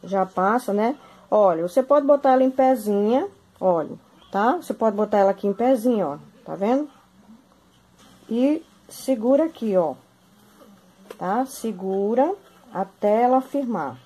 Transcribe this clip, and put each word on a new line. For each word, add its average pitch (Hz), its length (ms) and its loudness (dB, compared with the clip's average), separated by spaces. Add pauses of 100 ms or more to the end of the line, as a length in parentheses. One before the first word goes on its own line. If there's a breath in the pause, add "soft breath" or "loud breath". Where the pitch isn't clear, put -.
já 185 240 -2
passa, 196 460 -2
né? 220 260 -2 (320 loud breath)
Olha, 185 320 2
você 180 180 -2
pode 285 260 2
botar 277 260 4
ela 262 100 4
em 262 80 2
pezinha, 247 800 0 (320)
olha, 170 360 0 (360)
tá? 226 240 0
Você 277 180 -8
pode 214 220 -2
botar 208 220 0
ela 196 120 4
aqui 190 160 -4
em 202 60 0
pezinha, 233 560 0
ó, 143 100 -8 (260)
tá 160 120 -12
vendo? 247 340 -2 (1400)
E 277 380 -2 (220)
segura 262 560 0
aqui, 226 320 -4
ó, 156 180 0 (1200)
tá? 214 300 -4
Segura 214 880 -2 (400)
até 208 480 -2
ela 254 180 4
firmar. 233 640 -6